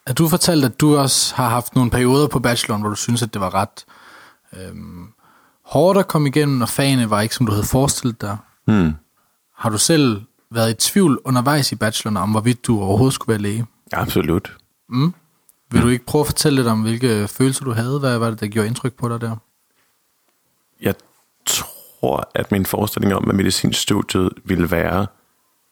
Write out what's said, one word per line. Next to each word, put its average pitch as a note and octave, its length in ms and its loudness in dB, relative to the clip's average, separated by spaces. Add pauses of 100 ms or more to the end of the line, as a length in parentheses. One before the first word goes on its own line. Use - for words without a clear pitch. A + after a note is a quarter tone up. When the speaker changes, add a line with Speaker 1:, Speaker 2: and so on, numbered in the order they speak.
Speaker 1:
at B2 120 -6
du E3 100 4
fortalte, D#3+ 380 2
at A2+ 160 -2
du D3+ 160 6
også - 380 0
har B2 140 0
haft A#2+ 260 -2
nogle B2 160 2
perioder B2+ 360 4
på C#3+ 120 -2
bacheloren, A#2 420 -2
hvor G#2 80 -4
du G#2 60 -4
synes, A#2 260 -2
at A2+ 120 -6
det G2+ 80 -6
var F#2 120 -4
ret, G2 320 -4 (720)
øhm, F2 480 -14 (600)
hårdt F#3 340 2
at G3 80 0
komme D3+ 220 2
igennem, C#3+ 320 0
og A2+ 80 -2
fagene C3+ 400 0
var G#2 120 0
ikke, A2+ 140 -2
som B2+ 100 0
du G#2+ 60 0
havde G2+ 140 0
forestillet C3 560 0
dig. G#2 160 -8 (300)
Speaker 2:
Hmm. F#2 260 2 (640)
Speaker 1:
Har - 120 -4
du G#2+ 80 -2
selv B2 440 2 (300)
været A2+ 200 0
i - 20 -2 (180)
tvivl F3 340 4
undervejs C3+ 460 0
i - 40 -6
bacheloren G#2+ 420 -2
om, G2 140 -2
hvorvidt A2 360 0
du A2 140 2
overhovedet G#2+ 320 2
skulle - 200 -6
være G#2 80 -2
læge? G#2 240 -4 (260)
Speaker 2:
Absolut. F2+ 680 -2 (320)
Speaker 1:
Mm. C#3+ 240 0 (580)
Vil A#2+ 100 4
du A#2 60 4
Speaker 2:
Mm. A#2+ 60 4
Speaker 1:
ikke B2 120 -4
prøve D3+ 160 0
at D3 60 0
fortælle - 280 0
lidt B2+ 120 2
om, A2 140 2
hvilke A2+ 460 0
følelser C3 380 0
du C3 60 -4
havde? A#2+ 280 -2
Hvad C3 180 0
var A2+ 120 0
det, G#2+ 100 -6
der G#2+ 80 -4
gjorde G#2 200 -2
indtryk A#2 260 -6
på A#2+ 160 -6
dig A#2 120 -6
der? A#2 140 -6 (1500)
Speaker 2:
Jeg G2 140 -2 (500)
tror, - 880 -4
at - 160 -4
min G2 140 2
forestilling G2+ 500 -2
om, G2+ 80 0
hvad G#2+ 100 2
medicinstudiet G2 960 0 (160)
ville F2 260 0
være, E2+ 360 0 (640)